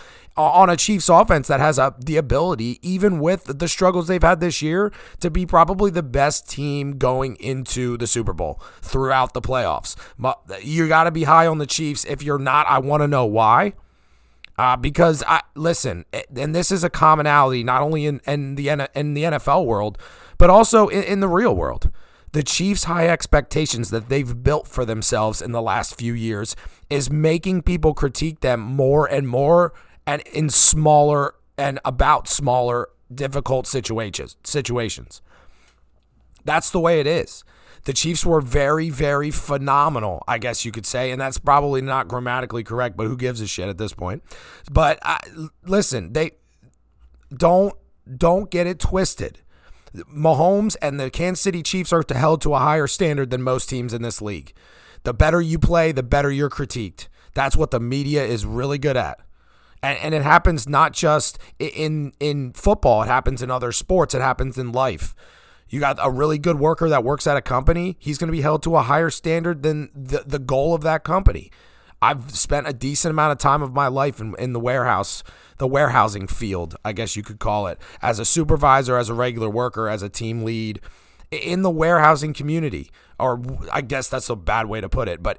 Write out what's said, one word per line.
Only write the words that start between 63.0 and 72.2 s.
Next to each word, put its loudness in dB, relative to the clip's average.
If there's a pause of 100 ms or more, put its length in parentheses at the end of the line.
It -4
happens 0
in -6
other -4
sports. 0
It -2
happens -2
in -6
life. -2 (520)
You -6
got 0
a 0
really 0
good 0
worker 0
that 2
works -2
at 2
a -2
company. 0
He's -6
gonna -4
be -2
held 0
to 2
a 6
higher 0
standard -4
than -2
the, -6
the -4
goal 0
of -2
that -2
company. 0 (520)
I've 0